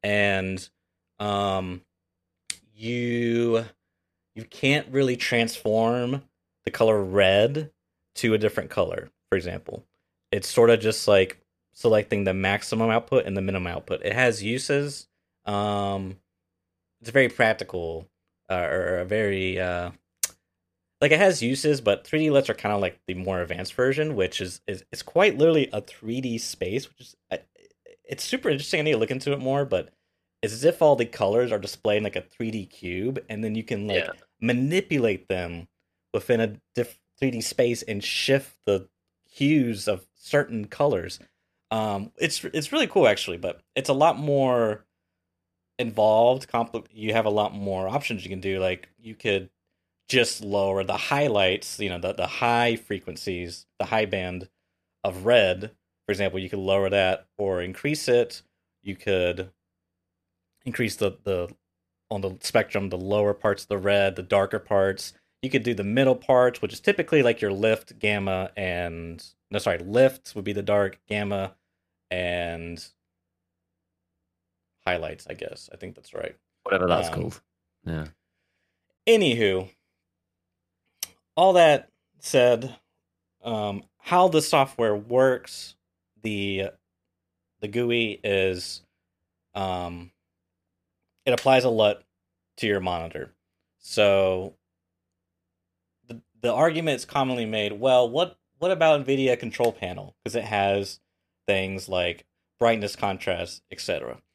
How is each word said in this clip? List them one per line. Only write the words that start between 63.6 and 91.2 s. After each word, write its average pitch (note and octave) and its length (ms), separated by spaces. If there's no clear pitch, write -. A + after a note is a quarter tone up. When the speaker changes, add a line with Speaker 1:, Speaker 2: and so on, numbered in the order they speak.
Speaker 1:
of - 60
the G2+ 100
red, G2 360
the F#2 80
darker G2+ 360
parts. G2 540
You C3 80
could C3 140
do A#2+ 100
the G2+ 100
middle B2+ 320
parts, B2+ 460
which - 120
is - 60
typically, E3 440
like, A#2 180
your G#2 100
lift, A2 460
gamma, G2 580
and, F2 720
no, G#2 80
sorry, F2 200
lift A#2+ 560
would G2 100
be G#2 80
the G2 100
dark, G2+ 440
gamma, G2+ 480
and E2+ 760
highlights, D#2+ 420
I - 60
guess. - 400
I - 40
think - 180
that's - 180
right. - 220
Speaker 2:
Whatever F#2 240
that's E2+ 220
Speaker 1:
Um, D#2 40
Speaker 2:
called. D#2 280
Yeah. D#2 220
Speaker 1:
Anywho, A#2 640
all F#3+ 180
that D#3+ 360
said, B2 560
um, G#2 400
how F3+ 300
the D#3+ 140
software C3 540
works, A#2+ 800
the, G2+ 460
the G#2+ 80
gooey A#2 560
is, F#2+ 600
um, F2 580